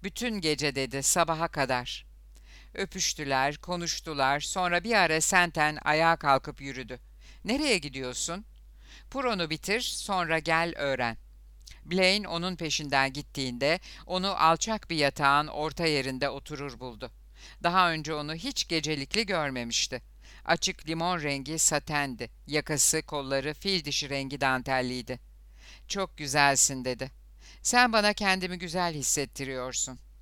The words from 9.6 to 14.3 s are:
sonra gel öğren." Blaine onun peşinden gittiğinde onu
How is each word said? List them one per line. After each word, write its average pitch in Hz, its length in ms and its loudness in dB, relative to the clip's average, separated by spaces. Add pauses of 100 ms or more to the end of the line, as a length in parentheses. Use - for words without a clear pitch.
sonra 170 580 -2
gel 165 360 2
öğren." 123 420 0 (680)
Blaine 185 420 2
onun 170 280 -4
peşinden 139 580 0
gittiğinde 139 680 -2 (260)
onu 185 380 0